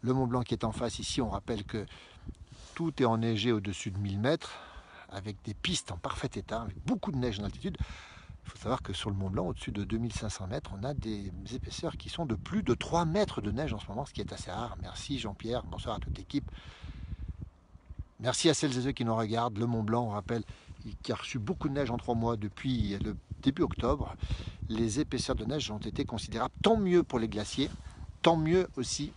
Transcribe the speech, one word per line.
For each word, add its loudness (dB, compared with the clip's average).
Le 4
Mont 4
Blanc 2
qui 0
est -2
en 2
face -2
ici, 0
on 2
rappelle -2
que -4
tout 2
est 10
enneigé 6
au-dessus 0
de -4
mille 0
mètres, 4
avec -6
des -6
pistes -4
en -6
parfait -4
état, -4
avec -6
beaucoup 0
de -2
neige 0
en -4
altitude. -4
Il -12
faut -16
savoir -2
que -6
sur -2
le 0
Mont -2
Blanc, 0
au-dessus -4
de -2
deux 0
mille 0
cinq -4
cents -6
mètres, -4
on -4
a -2
des -4
épaisseurs -4
qui -10
sont -2
de 0
plus 0
de 4
trois 2
mètres 2
de 0
neige 0
en -4
ce -10
moment, -4
ce -14
qui -4
est -4
assez -8
rare. -4
Merci -4
Jean-Pierre, -2
bonsoir -4
à -4
toute -4
l'équipe. -2
Merci 4
à 8
celles 2
et 2
ceux 2
qui 0
nous 4
regardent. 2
Le 2
Mont 2
Blanc, 4
on 0
rappelle, -2
qui -4
a 2
reçu -4
beaucoup 0
de -2
neige 2
en 0
trois 0
mois 4
depuis 0
le -2
début 4
octobre. 2
Les 2
épaisseurs 0
de -2
neige 0
ont -4
été -2
considérables. -2
Tant 8
mieux 6
pour 2
les 2
glaciers, 0
tant 8
mieux 4
aussi -2